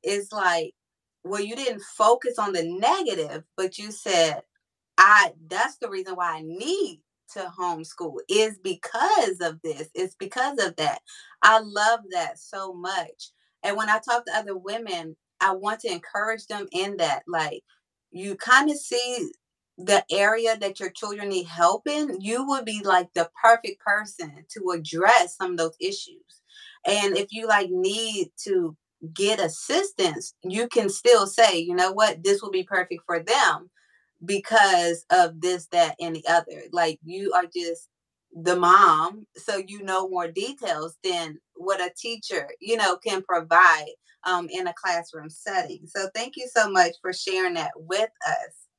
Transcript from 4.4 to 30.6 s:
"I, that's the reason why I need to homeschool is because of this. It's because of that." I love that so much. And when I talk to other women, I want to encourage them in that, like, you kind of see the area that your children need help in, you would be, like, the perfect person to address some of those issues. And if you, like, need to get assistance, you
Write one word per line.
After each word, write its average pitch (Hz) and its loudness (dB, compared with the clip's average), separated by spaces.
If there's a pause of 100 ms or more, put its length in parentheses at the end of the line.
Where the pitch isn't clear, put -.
"I, 202 4 (140)
that's 214 -4
the 233 -8
reason 190 -8
why 170 -4
I 160 -12
need 202 -6 (320)
to 180 -10
homeschool 165 -8 (100)
is 214 2
because 226 0
of 160 -4
this. 156 -8
It's 185 -6
because 254 -4
of 175 -2
that." 147 -2 (420)
I 220 2
love 214 -2 (100)
that 170 -6
so 190 -12
much. 180 -10 (320)
And 202 -4
when 214 -4
I 220 2
talk 240 -2
to 214 -4
other 202 -4
women, 185 -8 (240)
I 190 2
want 208 -4
to 214 -6
encourage 214 -6
them 208 -10
in 190 -4
that, 147 0
like, 156 -4 (480)
you 190 -8
kind 277 6
of 294 -2
see 247 -4 (460)
the 196 2
area 220 2
that 196 -4
your 185 -6
children 208 -8
need 180 -2
help 170 2
in, 294 -2
you 233 -2
would 269 -2
be, 214 -6
like, 180 4
the 170 0 (120)
perfect 226 6
person 202 -4
to 185 -4
address 175 4
some 180 -4
of 175 -4
those 165 -2
issues. - -10 (440)
And 196 2
if 202 -2
you, 220 -8
like, 202 4
need 196 -2 (140)
to 180 0 (360)
get 202 2
assistance, 285 -2
you 214 -4